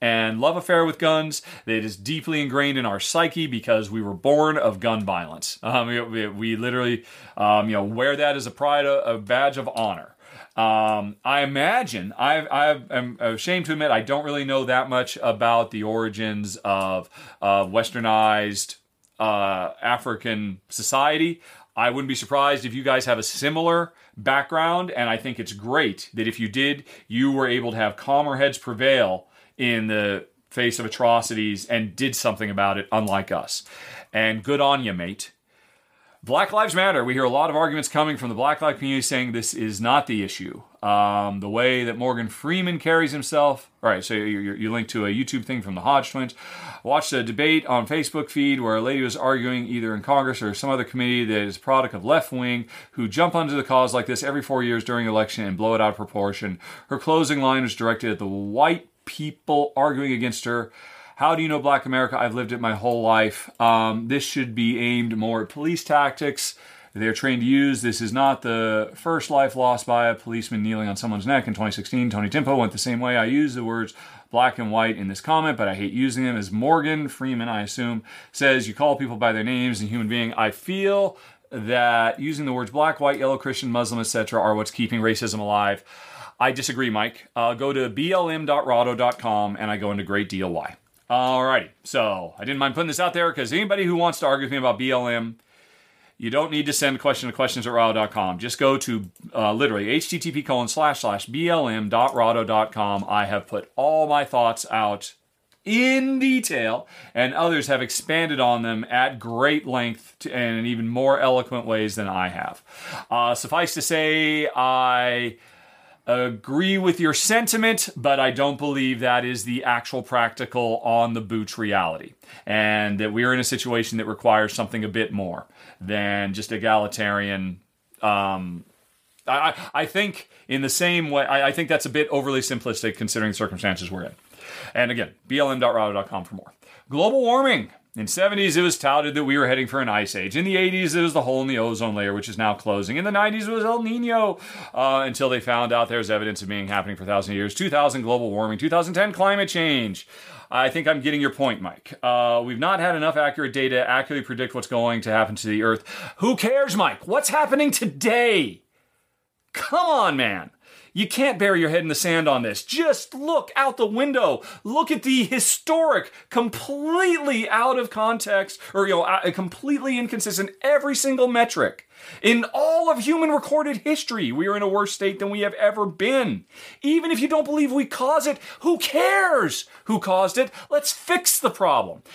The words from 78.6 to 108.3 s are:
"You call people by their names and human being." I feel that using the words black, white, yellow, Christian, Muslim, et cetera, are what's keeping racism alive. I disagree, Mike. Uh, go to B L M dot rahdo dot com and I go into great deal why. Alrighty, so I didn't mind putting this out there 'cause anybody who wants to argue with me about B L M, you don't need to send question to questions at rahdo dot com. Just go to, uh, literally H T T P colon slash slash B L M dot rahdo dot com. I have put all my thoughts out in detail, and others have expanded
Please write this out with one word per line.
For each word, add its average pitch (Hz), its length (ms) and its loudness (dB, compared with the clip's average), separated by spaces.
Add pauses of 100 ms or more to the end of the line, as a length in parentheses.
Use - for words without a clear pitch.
"You 107 60 -8
call 143 220 2
people 127 220 -6
by 113 160 4
their 110 100 -2
names 123 380 -2
and 107 80 -4
human 113 180 -2
being." 113 280 -2
I 110 160 2
feel 196 640 0 (340)
that 117 680 2
using 147 260 -4
the 131 80 -2
words 120 180 -4
black, 151 280 2
white, 143 200 2
yellow, 135 180 2
Christian, 131 340 -4
Muslim, 117 280 0
et 113 80 -2
cetera, 113 340 0
are 107 140 4
what's 107 160 -2
keeping 117 280 -2
racism 110 400 0
alive. 104 440 0 (560)
I 131 120 4
disagree, 127 380 -2
Mike. 110 460 -2
Uh, 120 180 2
go 139 180 -2
to 135 180 0
B 147 220 -2
L 180 180 2
M 160 160 -4
dot 143 200 2
rahdo 120 300 4
dot 123 240 0
com 104 400 0
and 107 100 -4
I 104 80 -2
go 101 140 -2
into 101 120 -4
great 101 240 -2
deal 95 220 -4
why. 78 260 -6 (340)
Alrighty, 127 600 2 (140)
so 98 560 -2
I 104 60 -10
didn't 139 140 -4
mind 135 140 0
putting 165 140 -2
this 151 120 -6
out 180 140 0
there 170 180 2
'cause 123 220 -4
anybody 196 320 0
who 175 100 2
wants 170 240 0
to 156 60 -2
argue 139 200 2
with 131 60 -6
me 139 60 -2
about 123 200 2
B 127 140 -2
L 123 160 0
M, 113 300 -4 (800)
you 117 120 -6
don't 151 220 2
need 151 140 -2
to 139 80 -2
send 139 260 0
question 131 300 0
to 113 60 -10
questions 123 320 -2
at 120 60 -4
rahdo 113 200 4
dot 107 180 0
com. 92 260 -2
Just 120 200 -8
go 135 200 4
to, 113 280 -4 (280)
uh, 107 200 2
literally 110 360 0
H 156 200 0
T 170 100 -4
T 165 120 -6
P 147 100 -4
colon 123 260 -2
slash 151 340 0
slash 101 260 -2
B 151 200 -2
L 160 220 2
M 110 180 -2
dot 117 260 4
rahdo 117 300 4
dot 110 300 2
com. 101 340 -2
I 104 180 2
have 98 220 -4
put - 300 -8
all 151 300 2
my 147 180 2
thoughts 120 460 2
out 107 420 -2 (500)
in 262 560 2
detail, 160 680 0 (280)
and 127 180 2
others 165 320 2
have 135 160 2
expanded 156 580 -2